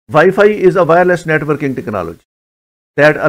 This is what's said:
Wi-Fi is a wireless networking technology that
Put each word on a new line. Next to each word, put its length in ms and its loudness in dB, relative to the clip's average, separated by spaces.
Wi-Fi 360 2
is 80 4
a 140 0
wireless 420 0
networking 520 -4
technology 440 -8
that 180 2